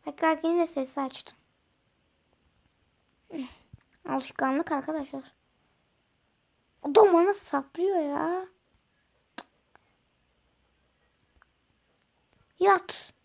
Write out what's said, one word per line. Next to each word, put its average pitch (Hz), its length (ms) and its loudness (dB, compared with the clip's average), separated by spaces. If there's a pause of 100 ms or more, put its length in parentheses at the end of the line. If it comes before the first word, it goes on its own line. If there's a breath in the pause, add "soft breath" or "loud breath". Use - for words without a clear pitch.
Bak, 294 160 -8
bak 320 220 0
yine 339 220 0
sesi 269 340 -6
açtım. - 380 -10 (2750 loud breath)
Alışkanlık 269 640 -4
arkadaşlar. 277 500 -6 (1600)
Adam 381 300 8
bana 359 220 4
saplıyor 349 640 -4
ya. 320 480 -4 (4000)
Yat. 370 560 2 (100)